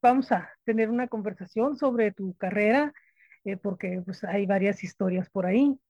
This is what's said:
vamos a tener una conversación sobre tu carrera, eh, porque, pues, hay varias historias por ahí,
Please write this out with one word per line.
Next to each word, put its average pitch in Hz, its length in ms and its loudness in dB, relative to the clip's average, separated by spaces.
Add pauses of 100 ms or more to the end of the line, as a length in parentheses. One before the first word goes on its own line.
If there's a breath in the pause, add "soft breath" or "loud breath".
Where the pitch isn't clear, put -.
vamos 254 300 4
a 180 180 0 (140)
tener 220 260 0
una 247 200 -2
conversación 220 680 -4
sobre 233 360 0
tu 190 220 -8
carrera, 214 580 2 (500 soft breath)
eh, 190 140 -6
porque, 185 480 -6
pues, 185 180 -10
hay 196 220 -2
varias 196 360 0
historias 185 480 -4
por 180 180 -4
ahí, 269 300 2 (120)